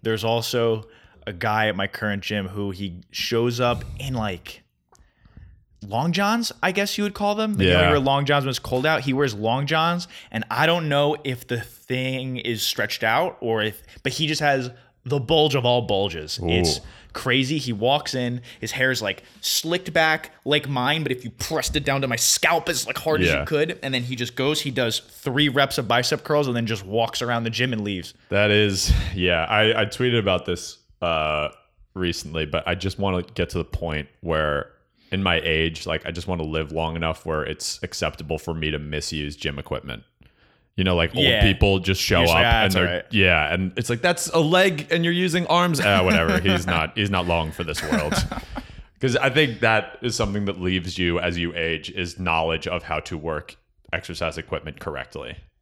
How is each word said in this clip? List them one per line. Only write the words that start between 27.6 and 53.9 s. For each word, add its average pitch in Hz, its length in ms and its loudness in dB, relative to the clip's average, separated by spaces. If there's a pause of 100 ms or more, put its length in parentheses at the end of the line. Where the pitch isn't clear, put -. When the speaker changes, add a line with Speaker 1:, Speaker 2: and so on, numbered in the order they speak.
Speaker 1:
and 107 120 -4
leaves. 98 280 -6 (180)
Speaker 2:
That 101 200 4
is, 104 420 4 (220)
yeah. 87 300 2
I, 110 380 4
I - 40 4
tweeted 120 320 0
about 95 280 2
this, - 320 -6 (220)
uh, 76 500 0 (440)
recently, 82 500 -4
but 80 220 -4
I 87 80 0
just 92 240 -4
wanna 92 240 0
get 87 280 -4
to 92 80 -4
the 80 60 -2
point 76 440 -6 (120)
where 78 460 -2 (460)
in 98 100 -2
my 87 220 2
age, 82 420 -2
like, 80 180 -4
I - 60 -8
just 85 160 -8
wanna 87 160 -4
live 78 300 -4
long 80 240 -4
enough 82 280 -4
where 78 200 -2
it's - 380 -8
acceptable 80 560 -6
for 85 140 -8
me 78 200 -4
to 73 60 -4
misuse 73 580 -6
gym 71 220 -6
equipment. 67 440 -10 (760)
You 95 80 0
know, 92 100 4
like, 120 220 2
old 139 80 4
Speaker 1:
Yeah. 117 160 6
Speaker 2:
people 98 380 6
just 92 240 0
show 92 160 4
Speaker 1:
You're 85 80 6
just 82 100 6
Speaker 2:
up 85 60 6
Speaker 1:
like, 87 40 6
"Ah, 117 120 6
Speaker 2:
and 107 80 4
Speaker 1:
it's 92 80 2
Speaker 2:
they're, 90 140 4
Speaker 1:
all 87 80 -2
right." - 140 -4
Speaker 2:
yeah, 85 440 6
and 92 240 -2
it's 123 100 -4
like, 120 140 -2
"That's 175 260 0
a 165 120 2
leg 165 500 4
and 170 140 2
you're 170 100 2
using 175 320 0
arms." 170 340 2
Ah, 98 220 6
whatever. 82 380 4
Speaker 1:
<laughs> 92 60 0
Speaker 2:
He's 90 200 2
not, 82 320 0
he's 101 100 2
not 90 180 0
long 85 240 2
for 85 140 -8
this 76 180 -6
world. 78 300 -2 (480)
Speaker 1:
<laughs> - 400 -18
Speaker 2:
'Cause 127 160 0
I 135 140 2
think 127 300 2
that 113 420 2
is 117 120 -2
something 104 300 -2
that 95 160 -4
leaves 92 380 -2
you 87 200 2
as 87 200 -2
you 85 180 -2
age, 82 360 -2
is 87 260 -6
knowledge 82 480 0
of 85 160 -4
how 78 180 -4
to - 160 -10
work 78 400 -8 (360)